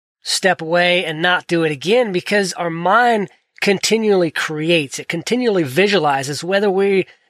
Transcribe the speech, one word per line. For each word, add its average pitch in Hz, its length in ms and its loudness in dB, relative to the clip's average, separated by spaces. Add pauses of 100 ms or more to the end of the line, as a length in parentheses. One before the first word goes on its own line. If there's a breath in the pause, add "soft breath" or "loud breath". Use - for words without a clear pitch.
(220)
step - 400 0
away 175 420 2
and 156 180 -6
not 180 260 0
do 170 160 0
it 156 80 0
again, 196 400 0
because 190 420 -2
our 170 160 -4
mind 196 600 2 (300 soft breath)
continually 202 720 0
creates, 156 680 -2
it 135 80 -14
continually 202 560 -2
visualizes, 147 800 0
whether 196 260 0
we 190 360 2 (240 soft breath)